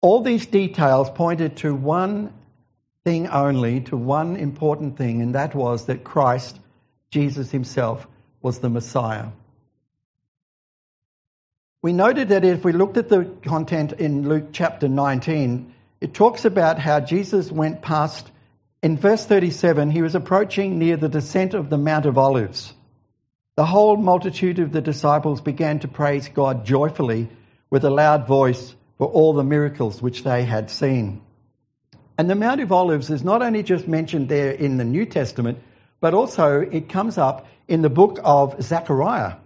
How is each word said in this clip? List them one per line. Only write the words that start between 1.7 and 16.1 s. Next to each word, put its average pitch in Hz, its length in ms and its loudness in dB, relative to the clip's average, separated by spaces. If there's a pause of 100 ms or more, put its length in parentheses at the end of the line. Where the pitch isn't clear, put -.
one 185 580 -4 (720)
thing 170 240 -2
only, 131 540 0
to 127 140 -8
one 147 400 -2
important 147 600 -4
thing, 117 260 -2
and 123 120 -4
that 139 200 -4
was 120 320 -2
that 127 160 -6
Christ, 131 560 0 (520)
Jesus 139 400 -4
himself, 123 560 -4 (360)
was 123 160 -4
the 127 120 -2
Messiah. 117 560 -4 (2500)
We 170 100 0
noted 220 380 2
that 190 140 2
if 180 200 2
we 175 80 2
looked 175 240 0
at 233 120 -2
the 185 160 4 (180)
content 156 500 -4
in 143 360 -2
Luke 151 240 -2
chapter 165 360 -2
nineteen, 135 840 -2 (260)
it - 140 -10